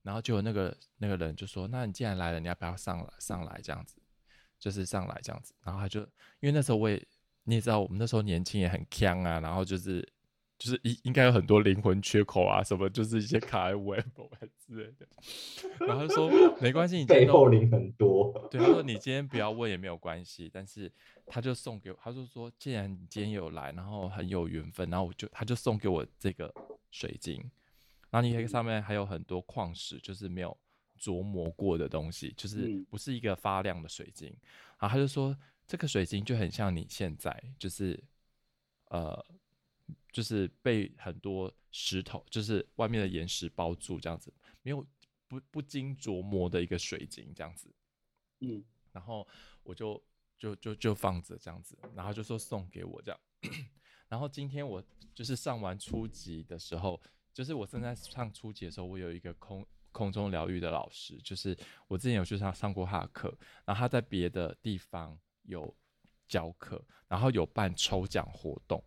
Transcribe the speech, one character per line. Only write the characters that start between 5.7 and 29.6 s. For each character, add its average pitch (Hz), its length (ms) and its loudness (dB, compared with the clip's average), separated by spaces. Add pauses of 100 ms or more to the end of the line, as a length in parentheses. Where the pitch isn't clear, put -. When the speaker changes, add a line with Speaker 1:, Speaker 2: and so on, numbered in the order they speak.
Speaker 1:
后 98 60 -6
他 101 80 -4
就， 104 140 -4
因 - 480 -6
为 - 20 4
那 147 100 6
时 135 100 2
候 110 80 6
我 110 100 4
也， 101 120 2 (420)
你 113 120 2
也 110 60 4
知 117 80 0
道 107 100 6
我 92 80 2
们 90 120 -4
那 117 80 0
时 117 80 0
候 110 80 4
年 90 200 2
轻 104 160 -2
也 92 80 4
很 87 220 0
呛 92 340 2
啊， 82 160 0
然 80 140 -4
后 95 100 0
就 95 140 -2
是， 90 240 -2 (560)
就 120 140 -4
是 127 120 0
应-， 120 200 2
应 127 100 0
该 131 120 8
有 123 60 10
很 104 140 6
多 104 160 10
灵 98 180 8
魂 98 220 6
缺 104 220 6
口 92 220 4
啊， 98 180 4
什 98 120 0
么 95 140 2
就 110 140 0
是 113 160 2
一 - 20 2
些 113 180 2
卡 92 300 0
在 101 60 2
微 101 260 -2 (140)
博 - 140 -18 (360)
之 117 100 -16
类 107 220 -10
的。 - 100 -20 (800)
然 403 100 4
后 - 120 0
他 - 0 -
就 - 80 0
说 156 160 4 (280)
：“没 127 140 4
关 170 160 4
系， 180 80 0
你 143 80 0
今 165 100 12
天 123 120 12
都” - 60 10
Speaker 2:
背 165 40 12
后 135 120 12
灵 113 200 10
很 - 220 4
多。 98 580 4
Speaker 1:
对， 127 100 -4
他 - 80 6
说 - 140 10
：“你 131 120 -2
今 131 200 -2
天 143 140 -2
不 127 100 -4
要 107 140 0
问 113 180 -2
也 95 80 -2
没 92 80 -8
有 87 100 -6
关 85 280 -8
系。” 85 280 -14
但 95 140 -12
是 95 260 -12 (340)
他 - 160 -6
就 127 120 -2
送 113 260 -8
给 92 120 -12
我， - 100 -14
他 120 100 -10
就 131 140 -10
说 120 320 -12
：“既 139 140 -8
然 101 200 -4
你 92 180 -12
今 107 140 -6
天 107 80 -2
有 90 180 -4
来， 73 240 -8
然 90 120 -10
后 101 220 -6
很 95 200 -6
有 87 200 -2
缘 80 240 -8
分，” 87 180 -4
然 87 100 0
后 95 60 0
我 87 80 -8
就， - 160 -12
他 - 140 -8
就 117 100 -2
送 117 240 0
给 101 120 -2
我 80 160 0 (120)
这 95 140 -2
个 - 220 -10 (360)
水 - 300 -10
晶。 78 200 -8 (720)
然 120 120 2
后 120 60 4
你 120 40 2
看 117 160 -2
上 117 160 -2
面 113 160 0
还 104 140 -4
有 104 100 0
很 98 200 -6
多 90 180 -4
矿 90 320 -6